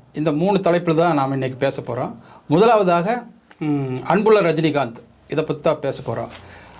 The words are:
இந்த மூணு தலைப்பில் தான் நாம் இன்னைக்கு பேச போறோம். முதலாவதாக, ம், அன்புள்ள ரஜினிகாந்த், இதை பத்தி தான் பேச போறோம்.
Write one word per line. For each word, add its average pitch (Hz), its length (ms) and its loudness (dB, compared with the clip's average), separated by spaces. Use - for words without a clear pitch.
இந்த 151 180 -2
மூணு 180 280 2
தலைப்பில் 170 360 0
தான் 165 200 2
நாம் 135 160 0
இன்னைக்கு 131 260 -4
பேச 139 240 -2
போறோம். 123 340 -6
முதலாவதாக, 202 760 2
ம், 143 440 -2
அன்புள்ள 208 380 4
ரஜினிகாந்த், 151 540 0
இதை 147 160 -2
பத்தி 147 180 -6
தான் 156 180 0
பேச 135 220 -6
போறோம். 117 260 -8